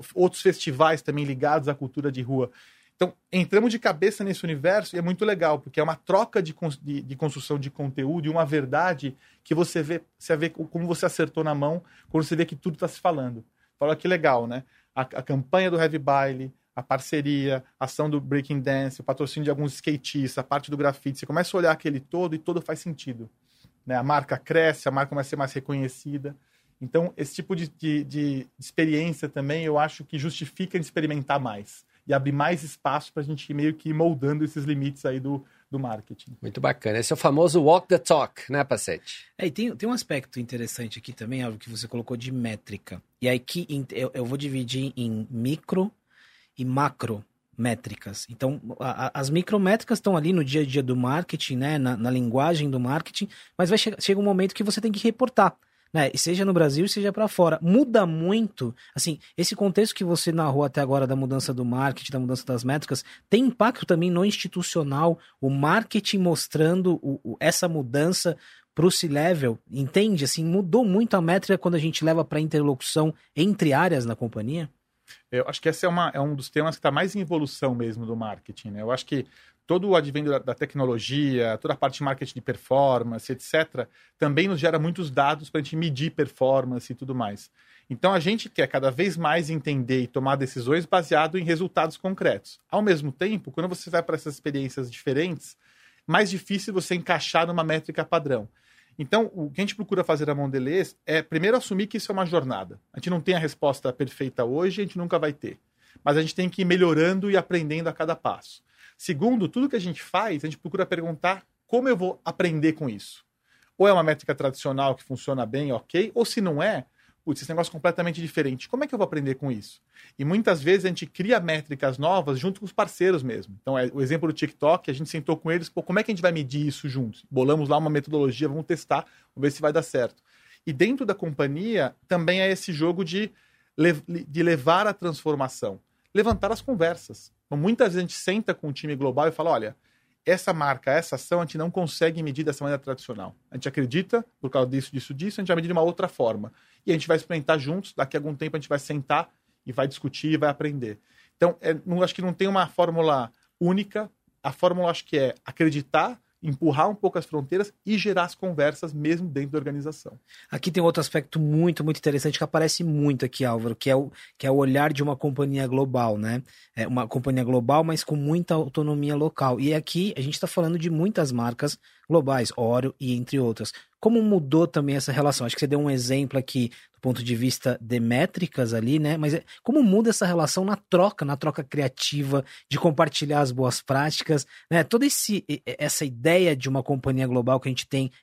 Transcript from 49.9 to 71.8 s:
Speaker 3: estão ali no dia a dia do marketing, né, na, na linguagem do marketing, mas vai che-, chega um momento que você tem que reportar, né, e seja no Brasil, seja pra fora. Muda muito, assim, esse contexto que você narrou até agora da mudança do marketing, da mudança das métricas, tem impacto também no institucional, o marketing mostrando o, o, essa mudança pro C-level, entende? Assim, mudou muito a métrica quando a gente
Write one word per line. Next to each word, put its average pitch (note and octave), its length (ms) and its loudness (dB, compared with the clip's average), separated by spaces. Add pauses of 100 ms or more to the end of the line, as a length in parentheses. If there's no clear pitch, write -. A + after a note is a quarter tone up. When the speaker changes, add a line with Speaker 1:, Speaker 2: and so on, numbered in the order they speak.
Speaker 3:
estão G3 180 2
ali D#3+ 160 2
no E3+ 100 4
dia C#3 180 0
a D3 40 2
dia C3+ 160 0
do B2+ 140 0
marketing, C3+ 640 -2
né, C#3+ 200 0
na, B2+ 180 0
na A2+ 140 -2
linguagem C3+ 600 2
do C3 100 0
marketing, C#3+ 500 -4 (280)
mas F3 120 2
vai G#3+ 80 4
che-, G#3 220 0
chega G3 200 2
um G3+ 40 2
momento G3 320 2
que - 80 -2
você G3+ 180 -2
tem A3+ 100 0
que G3+ 120 -4
reportar, A3 520 4 (380)
né, D3 200 2
e D3 40 -4
seja F3+ 260 0
no G3 80 2
Brasil, D#3+ 360 4
seja G3+ 260 -2
pra G#3+ 160 0
fora. E3 320 4
Muda A3+ 440 6
muito, E3 720 -2 (180)
assim, D3 260 -4 (180)
esse F3 180 0
contexto G3+ 400 2
que - 80 -4
você E3+ 300 0
narrou D3 320 2
até C#3 160 0
agora C3+ 260 2
da C3 80 0
mudança C3+ 380 -2
do B2 100 -4
marketing, C3 480 -2
da C3 80 -4
mudança B2+ 260 -4
das A#2+ 180 -2
métricas, C#3 420 -2 (240)
tem A#3+ 160 4
impacto - 400 2
também F3 260 2
no F3 140 2
institucional, E3 920 0 (220)
o C3+ 100 0
marketing F3+ 680 2
mostrando F3 840 2
o, C3+ 220 -4
o, A#2 160 -8
essa F3 300 2
mudança D#3 680 0 (380)
pro F3 160 6
C-level, D3 640 2 (140)
entende? D3 540 2
Assim, D#3+ 180 -2
mudou F#3 420 2
muito G#3 300 2
a F#3 60 4
métrica F#3 360 2
quando F3 180 0
a D#3+ 40 2
gente D#3 240 -2